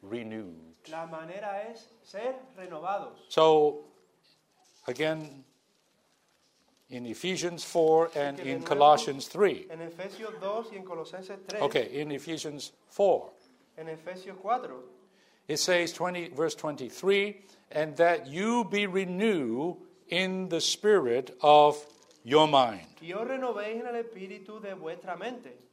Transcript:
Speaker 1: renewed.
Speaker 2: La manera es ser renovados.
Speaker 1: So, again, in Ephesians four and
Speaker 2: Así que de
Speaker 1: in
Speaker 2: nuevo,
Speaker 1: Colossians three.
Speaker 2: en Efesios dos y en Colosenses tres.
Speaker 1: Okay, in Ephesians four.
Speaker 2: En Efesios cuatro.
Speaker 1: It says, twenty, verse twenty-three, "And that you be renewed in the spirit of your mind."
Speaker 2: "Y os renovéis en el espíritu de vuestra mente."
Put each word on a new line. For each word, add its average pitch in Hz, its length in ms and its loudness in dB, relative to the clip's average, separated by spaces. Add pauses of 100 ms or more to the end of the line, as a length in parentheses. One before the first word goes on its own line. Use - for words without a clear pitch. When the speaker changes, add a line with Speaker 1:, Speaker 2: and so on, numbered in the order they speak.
Speaker 1:
renewed. 98 720 -12 (160)
Speaker 2:
La 165 160 -10
manera 190 640 -12
es - 180 -20 (140)
ser 233 320 -10 (220)
renovados. 180 640 -8 (100)
Speaker 1:
So, 156 560 6 (1040)
again, 147 560 -4 (1500)
in 123 160 -10
Ephesians 170 580 -6
four 160 520 4
and 143 200 -2
Speaker 2:
Así - 60 -12
que - 20 -12
de 135 60 -6
Speaker 1:
in 135 120 -4
Speaker 2:
nuevo, - 120 -10
Speaker 1:
Colossians 147 540 6
three. 160 420 0
Speaker 2:
en 160 100 -14
Efesios 190 600 -12
dos 214 320 -6
y 202 40 -16
en 190 80 -16
Colosenses 185 600 -12
tres. 202 160 -6
Speaker 1:
Okay, 139 380 -2
in 151 100 -8
Ephesians 147 640 -10 (160)
four. 175 420 0 (460)
Speaker 2:
En 160 100 -14
Efesios 180 560 -14
cuatro. 185 400 -6 (640)
Speaker 1:
It 147 140 -2
says, 175 320 2
twenty, 180 360 -4
verse 160 280 -2
twenty-three, 190 840 -2 (280)
"And 156 260 -2
that 170 300 4
you 214 380 0
be 202 220 0
renewed 180 880 0 (320)
in 185 420 -2
the 165 100 0
spirit 139 800 2
of 147 380 8 (440)
your 151 240 6
mind." 120 400 4 (140)
Speaker 2:
"Y 165 140 -12
os 220 120 -4
renovéis 226 540 -6
en 247 60 -10
el 240 80 -8 (100)
espíritu 208 560 -14
de 196 140 -10
vuestra 175 420 -10
mente." 170 400 -12 (160)